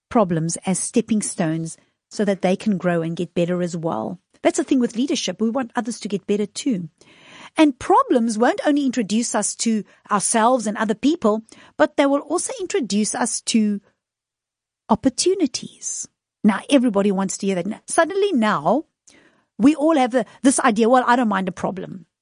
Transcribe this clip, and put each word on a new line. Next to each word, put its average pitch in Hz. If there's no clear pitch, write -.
problems 170
as 190
stepping 220
stones 165
so -
that 196
they 190
can 208
grow 175
and 165
get 175
better 175
as 175
well. 165
That's -
the 320
thing 269
with 233
leadership. 240
We 220
want 247
others 226
to 208
get 196
better 208
too. 180
And 302
problems 302
won't 277
only 294
introduce 233
us 208
to 220
ourselves 220
and 208
other 220
people, 226
but 302
they 285
will 277
also 349
introduce 214
us -
to 208
opportunities. -
Now, 196
everybody 208
wants 190
to 196
hear 190
that. 175
Now, 214
suddenly 381
now, 214
we 277
all 302
have 254
a, 240
this 262
idea, 226
"Well, 254
I 240
don't 247
mind 190
a 185
problem." 180